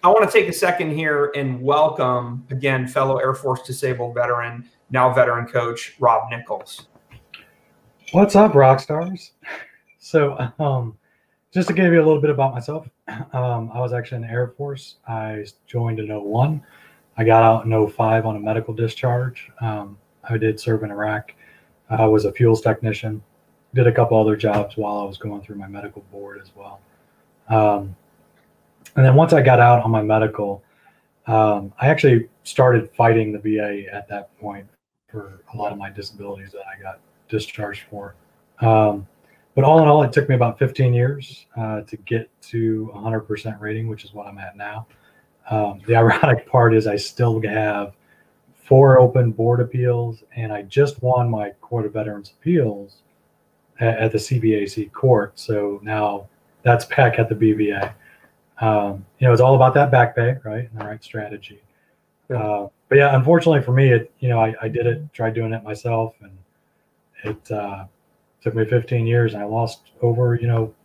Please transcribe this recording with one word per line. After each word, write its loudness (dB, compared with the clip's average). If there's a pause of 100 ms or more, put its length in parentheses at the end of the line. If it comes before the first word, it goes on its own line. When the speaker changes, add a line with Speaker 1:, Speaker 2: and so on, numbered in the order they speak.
Speaker 1:
I 6
wanna 4
take 2
a -6
second -2
here -2
and -4
welcome, -2
again, -2
fellow -2
Air 0
Force -4
disabled -6
veteran, -4 (200)
now 2
veteran 2
coach, -6
Rob 2
Nichols. -12 (1300)
Speaker 2:
What's 4
up, 6
rock 6
stars? -8 (680)
So, 0 (220)
um, -4 (560)
just 0
to -4
give 4
you 6
a 4
little 4
bit 0
about 0
myself, -10 (100)
<clears throat> -20
um, -6
I -6
was -4
actually -8
in -8
the -12
Air -4
Force. -14 (100)
I -10 (220)
joined -6
in -8
oh -8
one. -2 (540)
I -2
got 6
out 4
in -2
oh 2
five 0
on -4
a -10
medical -4
discharge. -4 (100)
Um, -8 (240)
I -4
did -2
serve -4
in -10
Iraq. -6 (560)
I 2
was 4
a 0
fuels 2
technician, -4 (540)
did 4
a 2
couple 2
other 2
jobs -2
while -6
I -8
was -14
going -12
through -18
my -14
medical -16 (100)
board -18
as -20
well. -20 (680)
Um, 0 (1000)
and 6
then 6
once 6
I 6
got 6
out 6
on 0
my 0
medical, -2 (640)
um, 0
I 2
actually 2 (140)
started 2
fighting 2
the -10
V -4
A -6
at -14
that -14
point -14 (420)
for -18 (100)
a -16
lot -6
of -14
my -14
disabilities -16
that -18
I -20
got -16 (300)
discharged -8
for. -16 (440)
Um, 2 (480)
but 0
all 6
in 6
all, 6
it 0
took 0
me 2
about 0
fifteen 0
years, -4 (100)
uh, -8
to -16
get -6 (160)
to -4
a -16
hundred -4
percent -10
rating, -8
which -12
is -20
what -16
I'm -20
at -18
now. -14 (640)
Um, -4
the 0
<laughs> -
ironic 2
part 4
is 2
I -2
still -4
have -4 (600)
four 6
open 4
board 0
appeals, -4 (100)
and -8
I -10
just 0
won 0
my -4 (100)
Court -6
of -8
Veterans -8
Appeals -2 (760)
at, 0
at -2
the -2
C -4
V 0
A -2
C -10
court. 0
So -6
now -6 (340)
that's 2
back 2
at 0
the -2
B 2
V 0
A. -6 (640)
Um, -2 (140)
you 2
know, 6
it's 4
all 6
about 6
that 4
back 4
pay, 0
right, -8
and -16
the -12
right -14
strategy. -14 (640)
Speaker 1:
Yeah. -6
Speaker 2:
Uh, -4 (200)
but 6
yeah, 4
unfortunately 4
for -6
me, 4
it, 0
you -2
know, 2
I, 2
I -6
did -4
it, -4
tried -4
doing -4
it -8
myself, -6
and -20 (840)
it, -12
uh, -10 (560)
took -6
me 0
fifteen -2
years, 2
and -8
I -8
lost -6 (100)
over, 2
you -2
know -2 (100)